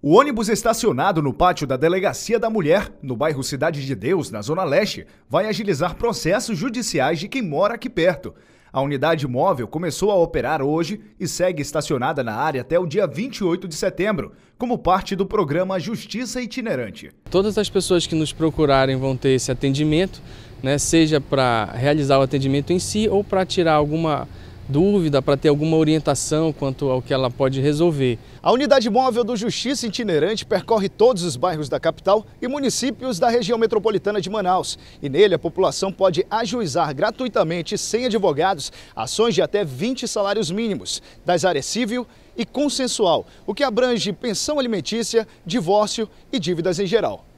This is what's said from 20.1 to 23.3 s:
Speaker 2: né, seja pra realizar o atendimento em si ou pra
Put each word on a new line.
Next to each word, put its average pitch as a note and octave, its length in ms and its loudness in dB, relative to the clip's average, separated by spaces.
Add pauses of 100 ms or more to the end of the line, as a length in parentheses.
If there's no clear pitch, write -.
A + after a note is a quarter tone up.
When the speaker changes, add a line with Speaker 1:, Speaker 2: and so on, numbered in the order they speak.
Speaker 2:
né, C#3 160 0
seja D#3 420 4
pra B2 440 2 (100)
realizar C#3 420 2
o C3+ 60 6
atendimento C#3 500 0
em F#3 60 2
si G#3+ 280 -2
ou G3+ 160 2
pra F#3+ 220 0